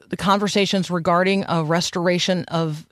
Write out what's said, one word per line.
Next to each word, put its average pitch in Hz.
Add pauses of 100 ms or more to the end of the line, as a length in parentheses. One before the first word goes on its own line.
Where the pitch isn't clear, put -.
the -
conversations 196
regarding 180
a 165
restoration 175
of 160